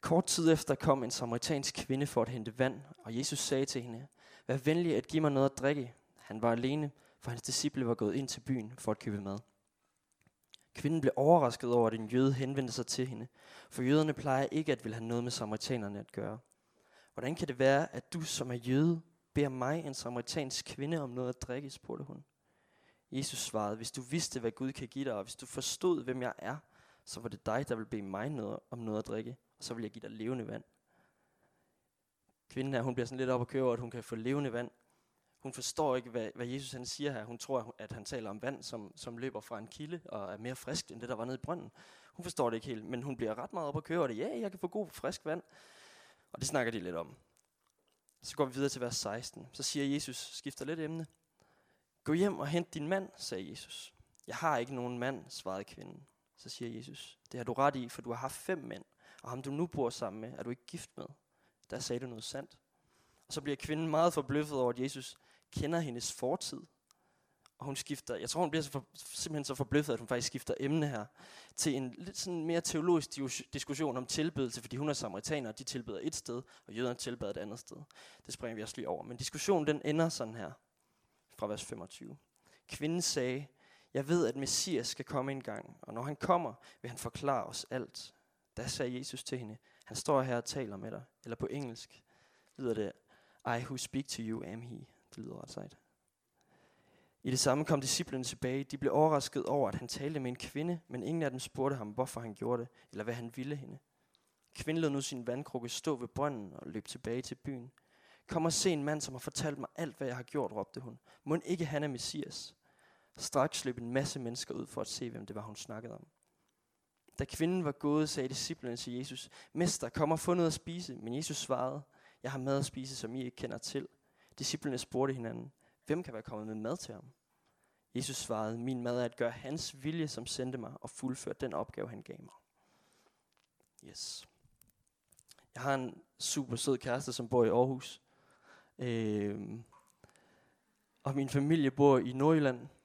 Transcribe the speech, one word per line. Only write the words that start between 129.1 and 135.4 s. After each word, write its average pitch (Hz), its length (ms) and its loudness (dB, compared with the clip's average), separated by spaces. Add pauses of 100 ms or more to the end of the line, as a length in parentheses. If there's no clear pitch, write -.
gøre 117 140 4
hans 135 520 -6
vilje, 156 260 0
som 120 180 -6
sendte 127 320 -2
mig, 113 220 -6
og - 100 -10
fuldføre - 500 -4
den 117 140 -2
opgave, - 340 -2
han 110 140 -10
gav - 180 -12
mig." - 140 -18 (1500)
Yes. - 440 -10 (1300)